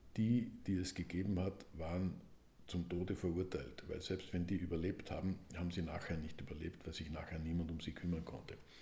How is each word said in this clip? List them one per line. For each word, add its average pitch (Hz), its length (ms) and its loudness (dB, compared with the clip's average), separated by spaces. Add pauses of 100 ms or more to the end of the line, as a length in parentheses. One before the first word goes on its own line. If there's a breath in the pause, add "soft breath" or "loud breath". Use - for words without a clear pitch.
(160)
die, 113 340 6 (160)
die 98 100 4
es 92 180 2
gegeben 90 460 2
hat, 95 340 0
waren 85 460 0 (460)
zum 87 220 0
Tode 90 280 0
verurteilt, 87 720 0
weil 80 120 -2
selbst - 320 -2
wenn 87 140 4
die 95 100 4
überlebt 87 540 0
haben, 92 280 2 (180)
haben 87 140 2
sie 87 120 0
nachher 80 340 0
nicht 78 240 -2
überlebt, 82 460 -4
weil 85 60 -4
sich 80 180 -4
nachher 78 280 -2
niemand 82 320 2
um 82 100 -2
sie 82 120 -4
kümmern 85 320 0
konnte. - 300 -8 (280 loud breath)